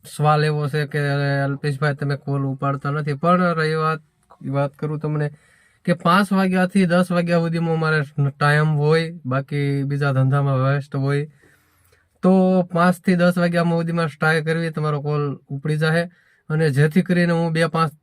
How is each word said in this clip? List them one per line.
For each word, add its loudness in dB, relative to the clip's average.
સવાલ 0
એવો -2
છે -4
કે -6
"અરે -2
અલ્પેશભાઈ -2
તમે -4
કોલ -4
ઉપાડતા -4
નથી." -4
પણ 2
રહી -2
વાત, -2
વાત -2
કરું -6
તમને -2
કે 0
પાંચ 2
વાગ્યાથી 2
દસ 2
વાગ્યા 2
સુધીમાં -2
મારે 0
ટાઈમ 2
હોય, 0
બાકી -2
બીજા -2
ધંધામાં 2
વ્યસ્ત -2
હોય, -2
તો 6
પાંચથી 2
દસ 2
વાગ્યામાં 0
સુધીમાં -2
ટ્રાય 0
કરવી, -2
તમારો -4
કોલ -2
ઉપડી -4
જાહે. 2
અને 0
જેથી 4
કરીને 2
હું 0
બે 2
પાંચ 0